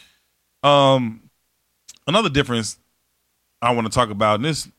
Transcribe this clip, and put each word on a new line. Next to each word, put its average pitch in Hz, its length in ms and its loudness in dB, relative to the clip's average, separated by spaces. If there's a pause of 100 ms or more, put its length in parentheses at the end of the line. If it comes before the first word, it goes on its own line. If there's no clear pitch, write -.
(640)
Um, 135 680 2 (760)
another 196 220 0
difference 123 480 -4 (840)
I 120 100 0
wanna 113 180 -2
talk 120 200 0
about, 107 260 0
and 110 100 -4
this, 156 180 -4 (160)